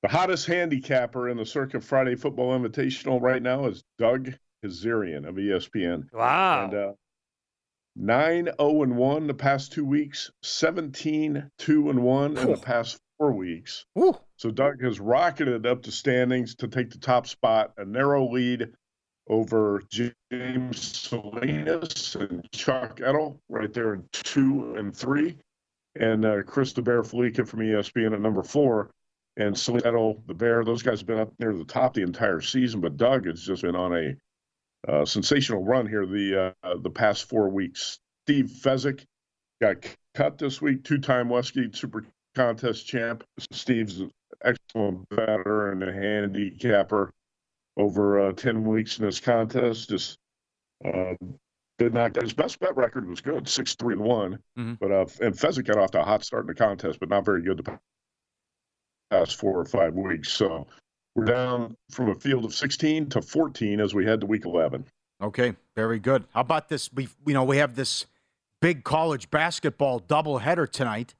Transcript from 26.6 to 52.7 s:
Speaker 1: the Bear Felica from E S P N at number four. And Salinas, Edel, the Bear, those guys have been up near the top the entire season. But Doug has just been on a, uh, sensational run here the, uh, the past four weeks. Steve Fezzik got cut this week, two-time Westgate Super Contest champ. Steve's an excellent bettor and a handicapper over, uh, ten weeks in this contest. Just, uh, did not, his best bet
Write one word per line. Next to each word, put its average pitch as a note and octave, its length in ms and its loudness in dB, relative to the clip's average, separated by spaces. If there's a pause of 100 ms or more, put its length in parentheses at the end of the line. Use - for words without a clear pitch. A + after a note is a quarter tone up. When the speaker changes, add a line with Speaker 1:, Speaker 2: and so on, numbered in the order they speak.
Speaker 1:
the B2 100 -2
Bear A#2+ 180 2
Felica A2+ 460 0
from A2 160 -6
E A2 100 2
S G2+ 160 0
P A2+ 160 0
N G#2+ 80 2
at G#2 80 -2
number G#2 220 0
four. B2 480 2 (460)
And G2+ 220 0
Salinas, A#2+ 260 0
Edel, A2+ 420 2
the - 60 -8
Bear, A#2 300 2
those A#2 180 -2
guys A2 200 0
have F#2+ 60 -12
been A2 120 0
up A2 200 -2
near A2+ 140 0
the E2 120 -6
top B2+ 280 0
the G#2 100 0
entire F2 360 0
season. A#2+ 400 0
But E2 160 -2
Doug A#2+ 300 2
has E2+ 160 -6
just F#2 220 -6
been F2 120 0
on F2+ 180 0
a, D#2 220 -2 (760)
uh, D2 140 4
sensational G#2+ 580 0
run A#2 240 2
here G#2 200 -2
the, F#2+ 580 -2
uh, F2+ 180 -4
the F2+ 80 -4
past G#2+ 380 0
four G#2+ 220 2
weeks. F#2+ 500 -6 (240)
Steve C#3 220 4
Fezzik C3+ 580 -2 (560)
got G2+ 160 4 (380)
cut C#3+ 240 2
this C3+ 240 -4
week, C3+ 240 0
two-time C3 420 2
Westgate B2 480 -2
Super A2+ 300 -8 (280)
Contest A#2 540 0
champ. A#2 380 -4 (260)
Steve's A2 480 0
an F#2+ 100 -6 (320)
excellent G2+ 680 -2
bettor G#2 640 0
and F#2+ 100 -4
a F#2+ 80 -4
handicapper G2+ 1200 0 (640)
over, G2+ 540 2
uh, - 20 -2
ten A2 320 -2
weeks A2 360 0
in A2 60 0
this F#2+ 140 -2
contest. A2+ 720 2
Just, - 280 -4 (680)
uh, F#2 300 -2 (600)
did A#2 160 2
not, A#2 220 2
his A#2 160 -2
best - 300 -2
bet D#3+ 160 0